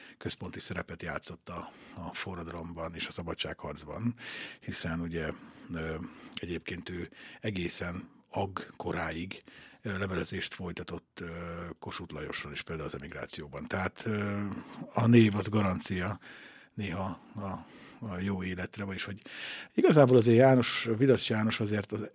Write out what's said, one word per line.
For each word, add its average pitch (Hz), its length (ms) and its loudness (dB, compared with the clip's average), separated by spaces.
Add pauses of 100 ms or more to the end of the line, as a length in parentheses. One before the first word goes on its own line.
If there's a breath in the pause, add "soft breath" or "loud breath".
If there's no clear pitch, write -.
(180 loud breath)
központi - 420 -8
szerepet - 440 -8
játszott - 460 -8
a, 90 220 -10 (220 loud breath)
a - 200 -10
forradalomban 85 840 -8
és 85 120 -6
a - 40 -10
szabadságharcban, 82 1040 -6 (460 loud breath)
hiszen 85 400 -4
ugye, 82 300 -4 (440 loud breath)
ö, 80 220 -4 (380 loud breath)
egyébként 85 560 -8
ő 87 200 -8 (300 loud breath)
egészen 87 720 -4 (200)
agg 95 300 -4 (160)
koráig, 85 680 -6 (380 loud breath)
ö, 98 160 -4
levelezést 92 560 -4
folytatott, - 680 -10
ö, 85 80 -8 (500)
Kossuth - 340 -10
Lajossal 73 380 -8
is 71 100 -8
például 76 260 -6
az - 80 -8
emigrációban. - 720 -10
Tehát, - 380 -2
ö, 104 400 0 (480 loud breath)
a 117 120 4
név 113 300 10
az 104 120 0
garancia 95 720 0 (540 loud breath)
néha 95 460 -4 (160)
a, 95 300 -6 (400 loud breath)
a 90 140 -6
jó 98 240 -2
életre, 92 400 -6
vagyis 95 200 -6
hogy 98 180 -8 (520 loud breath)
igazából 139 440 10
azért 113 200 10
János, 127 600 8
Vidacs 127 320 6
János 110 300 2
azért 104 320 0
az 104 240 -6